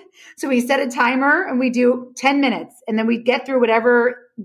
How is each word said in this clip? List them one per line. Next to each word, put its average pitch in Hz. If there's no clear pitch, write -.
<laughs> -
So -
we 247
set 262
a 277
timer 262
and 262
we 254
do 247
ten 277
minutes. 214
And 220
then 220
we 233
get 247
through 262
whatever 233